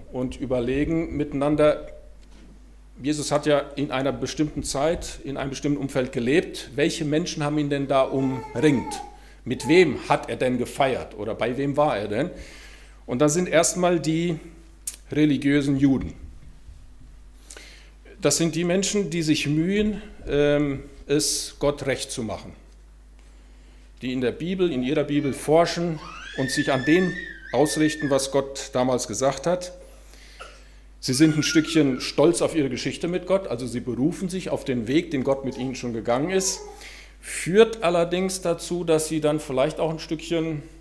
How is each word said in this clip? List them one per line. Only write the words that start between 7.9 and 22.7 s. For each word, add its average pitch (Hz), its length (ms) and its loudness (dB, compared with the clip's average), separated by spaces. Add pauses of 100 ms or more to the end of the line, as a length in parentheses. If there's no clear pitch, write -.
umringt? 131 960 0 (440)
Mit 117 220 -4
wem 151 320 6 (100)
hat 139 200 2
er 117 80 -2
denn 127 200 2
gefeiert 123 600 0
oder 104 180 -4
bei 123 220 -2
wem 139 180 -2
war 143 220 4
er 104 100 -4
denn? 120 220 -2 (760)
Und 123 140 -2
da 151 100 6
sind 175 180 2
erstmal 170 540 2
die 160 360 0 (720)
religiösen 143 680 2
Juden. 127 360 4 (2000)
Das 147 140 2
sind 165 200 0
die 165 100 0
Menschen, 190 440 0
die 170 120 -2
sich 151 260 2
mühen, 196 540 0 (260)
ähm, 147 560 2 (240)
es - 520 0
Gott 143 260 0
recht 127 240 -4
zu 123 140 -6
machen, 90 300 -8 (1500)